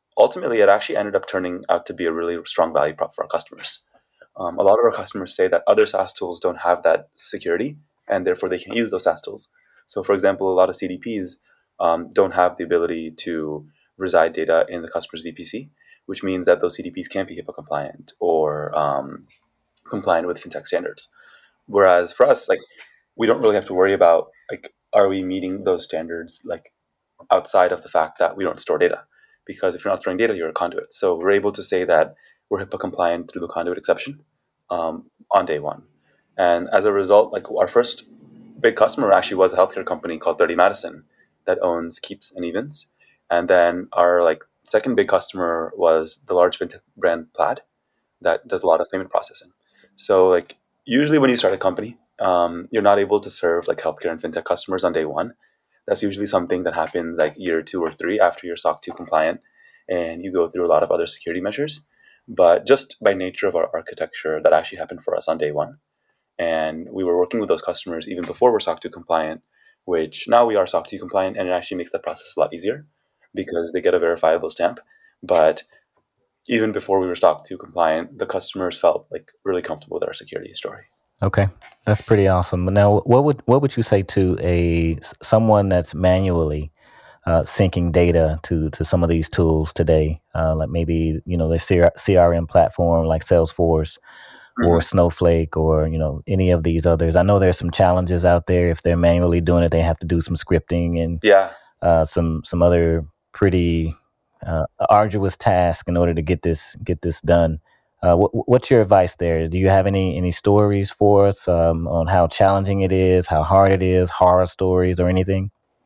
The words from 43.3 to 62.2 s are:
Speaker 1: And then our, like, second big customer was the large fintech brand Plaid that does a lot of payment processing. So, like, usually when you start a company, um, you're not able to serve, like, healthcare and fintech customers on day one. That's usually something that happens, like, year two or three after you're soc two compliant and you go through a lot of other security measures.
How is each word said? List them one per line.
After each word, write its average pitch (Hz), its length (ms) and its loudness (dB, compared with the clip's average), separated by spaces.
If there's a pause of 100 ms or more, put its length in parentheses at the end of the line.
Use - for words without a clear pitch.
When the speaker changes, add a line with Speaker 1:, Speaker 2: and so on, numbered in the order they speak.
Speaker 1:
And 87 180 -2
then 90 460 2
our, 87 280 4
like, 80 220 0 (200)
second 110 320 -2
big 98 120 2
customer 85 720 -4
was 80 480 0
the 92 80 -4
large 87 240 2
fintech - 220 -10 (140)
brand 85 380 -4
Plaid 98 300 -2 (580)
that - 260 -2
does 92 160 -6
a 92 40 -2
lot 82 160 4
of - 80 -10
payment 95 180 -8
processing. - 440 -8 (480)
So, 95 280 4
like, 87 260 0 (300)
usually 147 340 0
when 135 100 2
you 120 80 2
start 98 180 0
a 92 40 -4
company, 104 400 -4 (220)
um, 87 500 -2
you're 107 120 0
not 101 180 6
able 101 180 2
to - 100 -12
serve, 85 380 -2
like, - 120 -2
healthcare 82 340 -6
and 82 100 -12
fintech 82 220 -8
customers 92 400 -4
on 87 80 0
day 80 120 -2
one. 80 300 -6 (540)
That's 104 160 -2
usually 101 240 -4
something 90 340 -2
that 85 120 -4
happens, 82 440 -6
like, 78 180 0
year 85 260 -2
two 87 200 -6
or 80 100 -4
three 92 280 -4
after 90 260 0
you're 85 100 -10
soc - 240 -4
two 85 120 -12
compliant 82 480 -2 (480)
and 85 360 -6
you 95 60 -10
go 87 160 0
through 87 180 -6
a 85 60 0
lot 78 140 2
of - 80 -2
other 82 160 -2
security 85 320 -8
measures. 135 400 -8 (480)